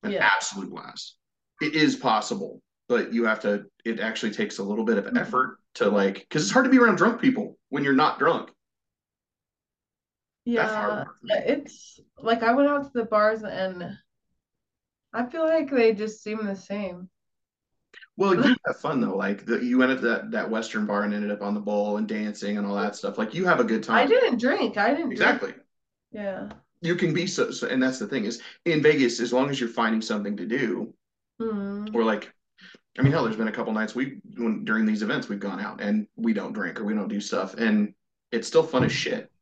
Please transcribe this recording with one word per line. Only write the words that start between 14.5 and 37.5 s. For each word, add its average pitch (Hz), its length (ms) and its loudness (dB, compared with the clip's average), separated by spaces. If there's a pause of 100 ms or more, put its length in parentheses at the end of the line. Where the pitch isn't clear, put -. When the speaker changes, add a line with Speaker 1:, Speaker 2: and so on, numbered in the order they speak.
Speaker 2:
I 233 140 -2
feel 320 180 -2
like 320 260 2
they 226 220 4
just 214 300 -6
seem 214 220 -6
the 196 100 -4
same. 190 540 -10 (1080)
Speaker 1:
Well, 190 180 4
Speaker 2:
<laughs> 269 120 4
Speaker 1:
you 254 80 6 (120)
have - 120 -4
fun 147 220 -2
though. 98 140 -2
Like, 98 300 -4
the, 113 180 0
you 123 140 2
went 127 220 4
to 123 80 0
that, 110 240 -2
that 104 180 -4
Western 113 360 -4
bar 101 180 -2
and 104 100 -2
ended 104 180 -4
up 104 100 -6
on 104 120 -4
the 107 80 -4
bowl 104 360 -2
and 107 100 -2
dancing 104 500 -6
and 101 100 -4
all 101 80 -4
that 101 200 -4
stuff. 98 220 -6
Like, 107 160 -4
you 180 120 -2
have 165 140 4
a 123 40 4
good 110 200 0
time. 226 220 2
Speaker 2:
I - 20 0
didn't 427 320 4
drink. 277 380 0
I 208 140 2
didn't 311 160 -2
drink. 202 60 -4
Speaker 1:
Exactly. 202 400 0 (580)
Speaker 2:
Yeah. 202 380 -8 (320)
Speaker 1:
You 170 140 0
can 165 180 0
be 170 120 0
so, - 260 0
so, - 160 -6
and 127 140 0
that's 127 180 0
the 104 80 -4
thing 117 180 -2
is, 117 160 -6 (240)
in 156 180 2
Vegas, 135 360 4
as 113 140 -2
long 139 160 2
as 135 100 -4
you're 113 100 -2
finding 110 320 0
something 104 360 -4
to 90 80 -8
do, 113 480 -4 (480)
Speaker 2:
Mm-hmm. 208 520 -6
Speaker 1:
or, 226 120 2
like, 208 260 -2 (640)
I - 40 -2
mean, 135 100 6
hell, 151 140 2
there's 110 100 -2
been 110 140 -2
a - 20 -6
couple 113 220 -4
nights 107 200 -2
we, 135 280 -4 (160)
when, 113 260 -2
during 110 220 2
these 107 160 2
events, 131 260 -2
we've 101 120 -6
gone 98 200 -6
out - 220 -8
and 104 340 0
we 113 160 0
don't 107 220 -2
drink 98 260 -6
or 107 60 -6
we 107 80 -2
don't 104 160 -2
do 104 100 -4
stuff, 98 360 -4